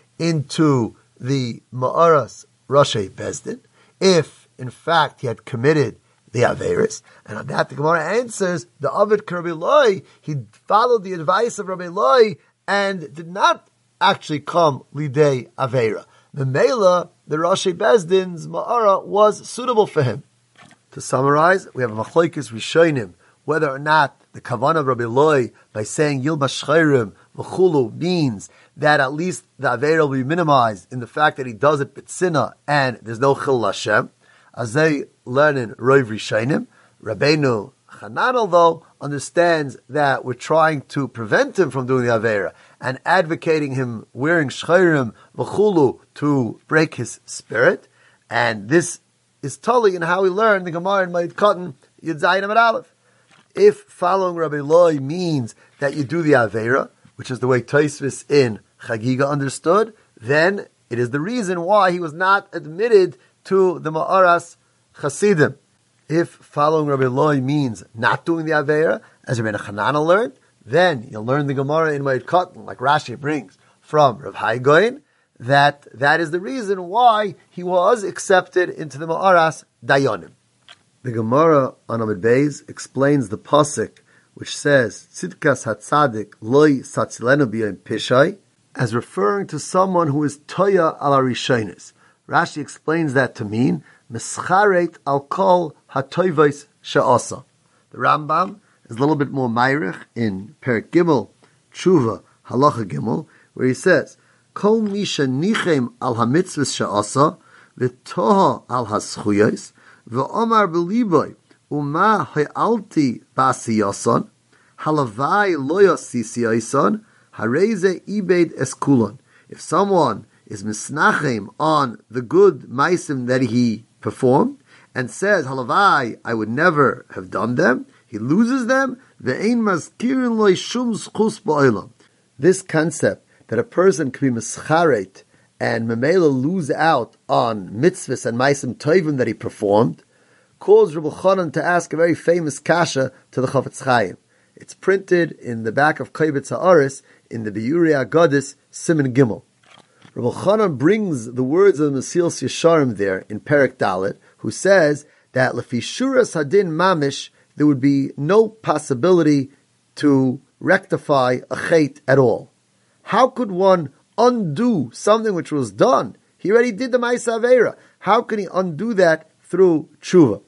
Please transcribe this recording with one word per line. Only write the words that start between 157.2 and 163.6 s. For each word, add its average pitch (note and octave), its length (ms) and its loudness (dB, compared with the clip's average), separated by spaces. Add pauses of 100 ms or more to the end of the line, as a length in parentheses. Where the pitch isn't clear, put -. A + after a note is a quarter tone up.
there D3 100 2
would C#3 140 2
be C#3 360 2
no G3 320 2
possibility D3+ 1040 0 (460)
to C3 440 2 (200)
rectify C#3+ 800 0 (120)
a - 60 -6
chait D#3 500 0
at C#3 120 4
all. A#2 340 2 (520)
How A#3 220 2
could B3 240 -4
one F3+ 380 2 (280)